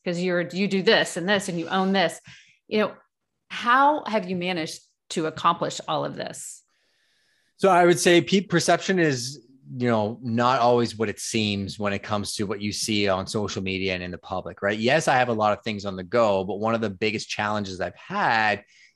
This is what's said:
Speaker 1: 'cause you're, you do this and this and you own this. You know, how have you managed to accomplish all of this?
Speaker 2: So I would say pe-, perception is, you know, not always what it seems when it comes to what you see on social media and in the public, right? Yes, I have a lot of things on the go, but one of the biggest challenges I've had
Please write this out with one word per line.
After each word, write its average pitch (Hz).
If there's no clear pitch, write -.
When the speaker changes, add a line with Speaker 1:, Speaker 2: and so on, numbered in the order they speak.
Speaker 1:
'cause 175
you're, 180
you 175
do 196
this 170
and 175
this 196
and 175
you 165
own 190
this. 180
You 214
know, 202
how 269
have 208
you 185
managed 175
to 160
accomplish 160
all 147
of 147
this? -
Speaker 2:
So 196
I 175
would 175
say 175
pe-, 196
perception 175
is, 139
you 123
know, 110
not 120
always 120
what 107
it -
seems 104
when 101
it 98
comes 104
to 110
what 101
you 104
see 104
on 92
social 104
media 95
and 90
in 90
the 87
public, 90
right? 104
Yes, 131
I 143
have 123
a 117
lot 107
of -
things 104
on 98
the 92
go, 98
but 98
one 113
of 113
the 110
biggest 104
challenges 104
I've 90
had 117